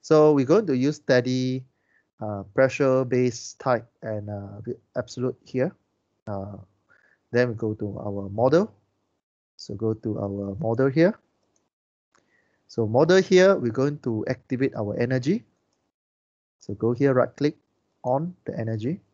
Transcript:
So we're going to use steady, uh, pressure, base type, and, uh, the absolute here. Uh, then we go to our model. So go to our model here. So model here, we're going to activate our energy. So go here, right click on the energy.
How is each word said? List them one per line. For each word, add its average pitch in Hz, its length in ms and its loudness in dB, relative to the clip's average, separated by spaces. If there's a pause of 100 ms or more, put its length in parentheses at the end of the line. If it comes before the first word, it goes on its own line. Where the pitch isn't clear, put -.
So 151 320 6
we're 139 140 4
going 190 200 4
to 139 100 0
use 139 200 0
steady, 127 680 0 (560)
uh, 104 220 -8 (120)
pressure, 131 500 2
base 123 540 -2
type, 120 280 -2 (160)
and, 107 280 -8
uh, 101 340 -12
the 117 120 -10 (200)
absolute 123 480 -8
here. 131 300 -4 (520)
Uh, 101 300 -10 (760)
then 123 160 2
we 113 60 -6
go 110 200 -4
to 104 240 -8
our 101 300 -8
model. 135 440 2 (840)
So - 180 -12
go 107 200 -4
to 107 240 -8
our 98 420 -8
model 117 280 0
here. 160 300 2 (1500)
So 113 180 -2
model 160 360 4
here, 185 340 6
we're 120 160 -2
going 143 280 -2
to 110 280 -4
activate 131 480 -4
our 104 220 -6
energy. 131 460 -2 (1160)
So - 140 -10
go 113 180 -2
here, 135 220 2
right 123 200 2
click 147 220 -2 (460)
on 143 320 -4 (100)
the - 140 -10
energy. 113 420 -6 (140)